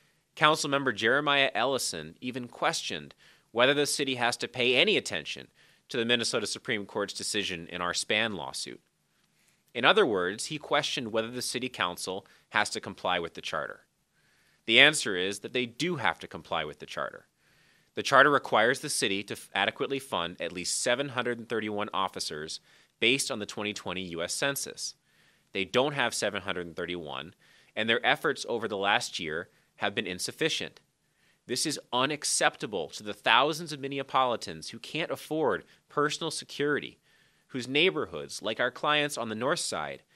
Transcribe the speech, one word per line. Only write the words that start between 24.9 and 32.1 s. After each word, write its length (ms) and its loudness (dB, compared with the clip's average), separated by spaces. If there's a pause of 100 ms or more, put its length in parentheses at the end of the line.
They 120 -2
don't 300 2
have 180 0
seven 300 -2
hundred 240 -4
and 100 -14
thirty-one, 580 -6 (400)
and 140 -2
their 160 2
efforts 420 0
over 220 -4
the 80 -2
last 420 2
year 300 -6 (280)
have 180 -2
been 120 -2
insufficient. 760 -4 (680)
This 160 -2
is 160 -2 (140)
unacceptable 960 0